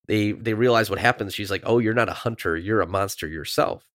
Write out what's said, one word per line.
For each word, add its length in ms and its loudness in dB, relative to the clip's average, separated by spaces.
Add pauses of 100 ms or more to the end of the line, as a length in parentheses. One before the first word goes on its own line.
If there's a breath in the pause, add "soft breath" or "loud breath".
They, 240 2
they 220 -4
realize 360 4
what 100 -2
happens. 360 0
She's 160 -6
like, 140 -4
"Oh, 140 4
you're 140 2
not 160 2
a 40 -4
hunter. 440 -2
You're 240 0
a 60 0
monster 400 -4
yourself." 560 -4 (120)